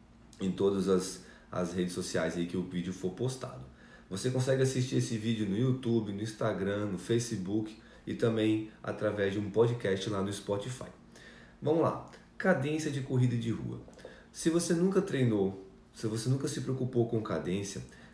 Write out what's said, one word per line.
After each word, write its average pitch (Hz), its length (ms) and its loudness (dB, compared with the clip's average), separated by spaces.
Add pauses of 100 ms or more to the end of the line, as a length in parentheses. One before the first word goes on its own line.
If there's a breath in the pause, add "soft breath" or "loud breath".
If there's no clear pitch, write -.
(400)
em 95 100 0
todas 98 380 2
as, 92 380 2 (260 loud breath)
as 87 220 -2
redes 90 180 0
sociais 87 460 -2
aí 87 80 0
que 90 100 -4
o 92 60 0
vídeo 90 320 -4
for 90 180 -4
postado. - 540 -6 (440 loud breath)
Você 95 200 -2
consegue 131 320 2
assistir 127 360 2
esse 117 200 0
vídeo 107 320 0
no 98 80 0
YouTube, 117 560 2
no 98 80 -6
Instagram, 104 640 -2
no 95 120 -4
Facebook 110 760 -2 (320 loud breath)
e 113 60 -6
também 110 560 2 (120)
através 101 520 0
de 107 60 -2
um 101 100 -2
podcast 107 600 2
lá 101 120 0
no 101 100 0
Spotify. 101 560 -4 (760 loud breath)
Vamos 156 200 4
lá, - 280 0 (280 loud breath)
cadência 156 540 2
de 135 100 -2
corrida 127 340 2
de 113 140 -2
rua. 62 320 -4 (500 loud breath)
Se - 180 -2
você 175 240 2
nunca 190 280 4
treinou, 107 640 2 (260)
se - 140 -6
você 113 220 -2
nunca 139 180 2
se - 140 -4
preocupou 123 480 0
com 110 120 0
cadência, 92 600 -4 (320 loud breath)